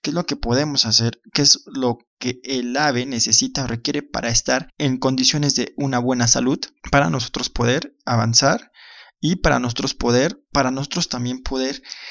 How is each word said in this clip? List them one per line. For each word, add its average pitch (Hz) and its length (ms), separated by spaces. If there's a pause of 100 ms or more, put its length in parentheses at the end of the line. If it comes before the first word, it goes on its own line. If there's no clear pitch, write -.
qué - 80
es 147 40
lo 170 120
que - 100
podemos 135 500
hacer, 117 360 (120)
qué 147 100
es - 220
lo 123 340 (200)
que 127 240
el 123 320
ave 143 300
necesita 127 580
o 127 40
requiere 139 360
para - 260
estar 127 480
en 135 200
condiciones 135 580
de - 220
una 135 220
buena 123 280
salud, 127 320 (320)
para 143 180
nosotros 127 400
poder 123 460 (100)
avanzar 120 680 (500)
y 170 160
para 143 220
nosotros 123 340
poder, 127 580
para 135 200
nosotros 139 380
también 123 320
poder 131 400 (300)